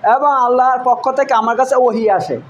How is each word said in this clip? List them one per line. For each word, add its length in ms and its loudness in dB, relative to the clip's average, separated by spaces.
এবং 300 2
আল্লাহর 520 0
পক্ষ 260 0
থেকে 240 -2
আমার 220 0
কাছে 200 0
ওহী 320 0
আসে 420 -2